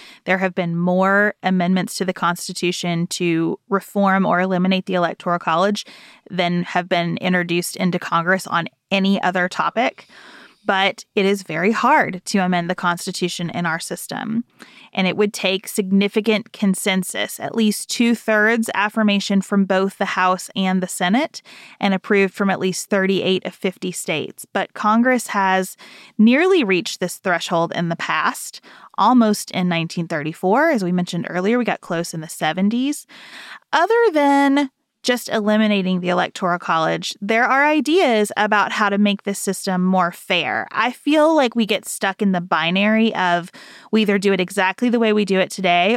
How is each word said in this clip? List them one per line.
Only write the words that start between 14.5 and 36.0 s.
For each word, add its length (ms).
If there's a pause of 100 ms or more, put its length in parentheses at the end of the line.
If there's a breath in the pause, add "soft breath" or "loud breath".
And 140
it 100
would 160
take 360
significant 840
consensus, 840
at 160
least 340
two-thirds 840
affirmation 680
from 220
both 340
the 80
House 500
and 260
the 60
Senate, 520 (380 loud breath)
and 160
approved 400
from 160
at 80
least 320
thirty-eight 560
of 80
fifty 380
states. 600
But 220
Congress 540
has 480 (420 loud breath)
nearly 460
reached 340
this 200
threshold 540
in 160
the 60
past, 640 (380 loud breath)
almost 540
in 160
nineteen 400
thirty-four. 640
As 120
we 80
mentioned 380
earlier, 300
we 60
got 160
close 320
in 100
the 60
seventies. 800 (640 loud breath)
Other 220 (180)
than 580 (320)
just 260
eliminating 720